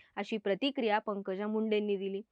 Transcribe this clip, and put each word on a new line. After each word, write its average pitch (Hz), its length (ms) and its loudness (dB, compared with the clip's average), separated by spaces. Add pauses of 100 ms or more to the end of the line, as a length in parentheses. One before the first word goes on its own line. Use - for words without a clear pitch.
(160)
अशी 208 200 -2
प्रतिक्रिया 214 640 2
पंकजा 202 480 -4
मुंडेंनी 214 500 2
दिली. 196 360 -4